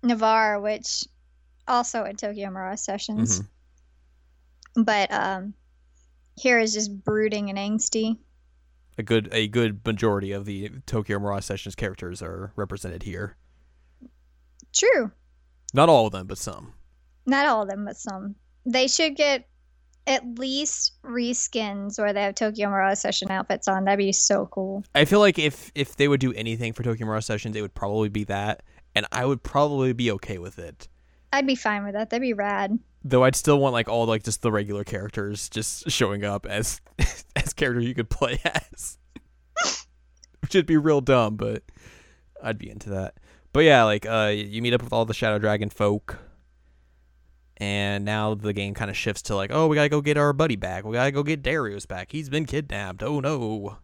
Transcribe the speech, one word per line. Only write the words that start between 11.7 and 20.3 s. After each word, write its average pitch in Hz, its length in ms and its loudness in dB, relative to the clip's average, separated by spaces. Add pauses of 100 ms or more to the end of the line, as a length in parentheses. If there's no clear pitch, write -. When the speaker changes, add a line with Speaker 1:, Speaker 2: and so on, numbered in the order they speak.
Speaker 2:
characters 95 480 -8
are 90 320 -10
represented 92 480 -8
here. 98 340 -8 (1400)
Speaker 1:
True. 349 380 4 (640)
Speaker 2:
Not 147 160 6
all 123 160 8
of 101 60 -4
them, 92 140 -8
but 95 120 -12
some. - 340 -12 (540)
Speaker 1:
Not 277 200 2
all 226 160 2
of 196 60 -4
them, 196 160 -6
but 202 120 -10
some. 202 400 -10 (280)
They 262 240 2
should 302 280 2
get 277 300 2 (600)
at 269 180 2 (140)